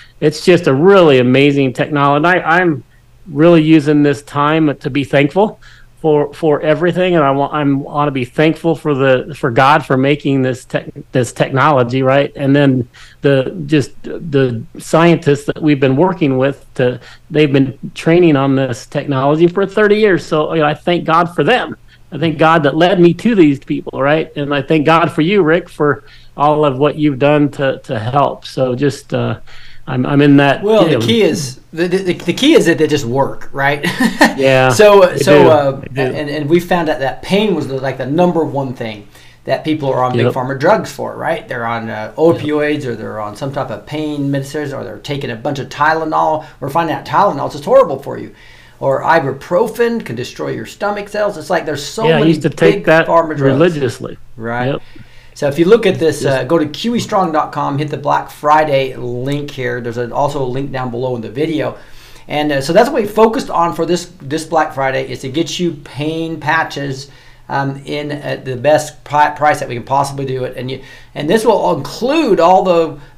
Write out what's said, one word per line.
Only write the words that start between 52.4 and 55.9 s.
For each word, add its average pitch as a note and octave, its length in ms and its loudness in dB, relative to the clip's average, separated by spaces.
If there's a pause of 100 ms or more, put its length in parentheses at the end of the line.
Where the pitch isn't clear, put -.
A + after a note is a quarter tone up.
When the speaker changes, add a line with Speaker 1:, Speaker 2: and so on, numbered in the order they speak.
Speaker 1:
to D#3 80 0
take E3 240 2
Speaker 2:
Big G3+ 100 -8
Speaker 1:
that D#3+ 220 4
Speaker 2:
Pharma E3 220 2
drugs. C#3+ 120 -4
Speaker 1:
religiously. C#3 800 0 (160)
Speaker 2:
Right. A#2 320 -6
Speaker 1:
Yep. D3 140 -4 (560)
Speaker 2:
So D3 100 -2
if C#3+ 120 -2
you E3+ 60 2
look A3 200 6
at F3+ 140 0